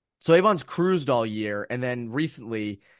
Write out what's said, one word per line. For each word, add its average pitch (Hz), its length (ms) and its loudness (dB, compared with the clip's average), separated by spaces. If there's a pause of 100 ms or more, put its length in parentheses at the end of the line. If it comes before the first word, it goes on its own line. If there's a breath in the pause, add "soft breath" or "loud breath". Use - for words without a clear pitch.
(200)
So 160 140 4
Avon's 185 300 4
cruised 170 460 0
all 117 160 2
year, 107 440 -4
and 123 120 -4
then 123 280 -6
recently 113 720 -6 (200 soft breath)